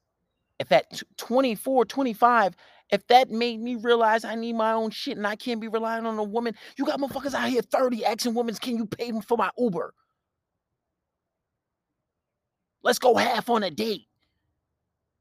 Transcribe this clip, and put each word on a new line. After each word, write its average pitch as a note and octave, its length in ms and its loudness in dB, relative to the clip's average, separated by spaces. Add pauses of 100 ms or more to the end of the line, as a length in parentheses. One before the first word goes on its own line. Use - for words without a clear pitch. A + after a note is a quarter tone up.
(580)
if - 140 -2
at D#3+ 180 4
t-, - 160 -14 (100)
twenty-four, B3+ 680 0
twenty-five, A#3 720 2 (340)
if G3+ 180 0
that B3 220 8
made A3+ 300 -2
me A#3+ 160 -4
realize A3+ 480 4
I G#3+ 100 -6
need A#3 200 -4
my A3 180 2
own A3+ 180 0
shit A#3 280 -8
and G#3 80 -4
I G#3+ 100 -4
can't A3+ 240 -6
be A3+ 80 -10
relying A3+ 380 -4
on A3 120 -4
a G#3+ 60 -2
woman, A3 300 -4 (220)
you C#4+ 100 -2
got C#4+ 120 -2
motherfuckers C4+ 360 -6
out A#3+ 160 -2
here B3 120 0
thirty B3+ 420 0
asking A3+ 300 -2
women, A#3 220 -2
"Can B3 200 -6
you A3+ 100 -4
pay A#3+ 260 -8
me A3+ 80 -4
for A#3+ 160 -2
my F#3+ 220 0
Uber? G#3+ 360 -2 (3000)
Let's B3 160 2
go B3 160 6
half A3 360 0
on A#3 120 2
a F#3 80 -4
date." G3+ 380 -6 (1120)